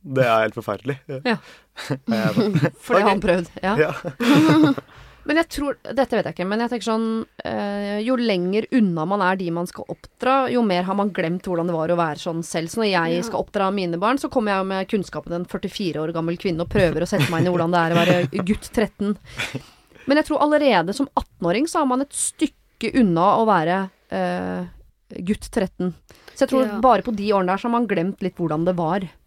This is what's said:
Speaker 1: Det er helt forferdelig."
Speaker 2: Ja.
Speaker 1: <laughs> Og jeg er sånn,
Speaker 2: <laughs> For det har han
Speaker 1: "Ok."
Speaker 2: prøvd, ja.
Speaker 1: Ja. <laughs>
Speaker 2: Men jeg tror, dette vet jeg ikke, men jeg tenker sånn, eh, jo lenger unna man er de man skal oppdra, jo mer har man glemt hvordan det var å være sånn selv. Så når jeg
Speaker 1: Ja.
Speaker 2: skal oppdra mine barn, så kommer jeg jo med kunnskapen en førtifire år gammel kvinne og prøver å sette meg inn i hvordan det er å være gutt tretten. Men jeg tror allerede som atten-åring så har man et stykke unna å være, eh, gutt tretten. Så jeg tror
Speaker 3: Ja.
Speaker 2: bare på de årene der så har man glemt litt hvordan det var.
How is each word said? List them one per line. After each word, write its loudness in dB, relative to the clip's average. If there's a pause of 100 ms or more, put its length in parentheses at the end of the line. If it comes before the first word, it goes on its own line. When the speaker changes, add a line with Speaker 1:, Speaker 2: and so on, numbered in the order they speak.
Speaker 1:
Det -2
er 4
helt -6
forferdelig." -8 (280)
Speaker 2:
Ja. 0
Speaker 1:
<laughs> -18
Og -4 (100)
jeg 0
er 0
sånn, 2
Speaker 2:
<laughs> -20
For -2
det 6
har 4
han 2
Speaker 1:
"Ok." -2
Speaker 2:
prøvd, 2 (140)
ja. 0
Speaker 1:
Ja. 2 (260)
<laughs> 6 (540)
Speaker 2:
Men 2
jeg 2
tror, -4 (100)
dette 0
vet 0
jeg -6
ikke, -2
men -2
jeg -4
tenker -6
sånn, -2 (180)
eh, -4
jo 0
lenger 0
unna 2
man -2
er 2
de -4
man -4
skal -14
oppdra, -2
jo 2
mer 0
har 0
man 0
glemt -2
hvordan -2
det -2
var -2
å 2
være 0
sånn -6
selv. -6
Så -4
når 2
jeg 2
Speaker 1:
Ja. -2
Speaker 2:
skal -4
oppdra -2
mine -2
barn, 2
så -4
kommer 0
jeg 0
jo -2
med -4
kunnskapen -4
en -4
førtifire -6
år -4
gammel -2
kvinne -2
og -10
prøver 2
å -2
sette 0
meg 0
inn 2
i -
hvordan 2
det 4
er 0
å 4
være 2
gutt -4
tretten. -2 (880)
Men 4
jeg 2
tror -2
allerede 4
som -2
atten-åring -2
så -2
har 2
man 0
et -6
stykke -4
unna 4
å 2
være, 2 (200)
eh, -4 (640)
gutt -4
tretten. -2 (420)
Så 2
jeg -12
tror 2
Speaker 3:
Ja. -4
Speaker 2:
bare 4
på -4
de -4
årene 2
der 0
så -4
har 0
man 0
glemt -2
litt -4
hvordan -2
det 2
var. 0 (260)